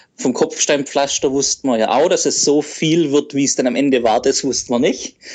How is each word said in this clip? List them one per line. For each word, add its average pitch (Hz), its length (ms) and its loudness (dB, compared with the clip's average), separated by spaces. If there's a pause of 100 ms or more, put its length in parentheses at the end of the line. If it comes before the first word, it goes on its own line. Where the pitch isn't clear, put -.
(200)
Vom 127 140 0
Kopfsteinpflaster 143 1000 0
wussten 135 360 -2
wir 123 100 2
ja 110 140 0
auch, 143 180 4
dass 170 160 0
es 135 180 -2
so 147 200 2
viel 160 480 0
wird, 143 240 0
wie 139 80 0
es 127 120 0
dann 131 120 0
am 120 80 -2
Ende 135 260 2
war, 113 180 2
das 135 240 0
wussten 127 300 -4
wir 120 60 2
nicht. - 360 -2 (200)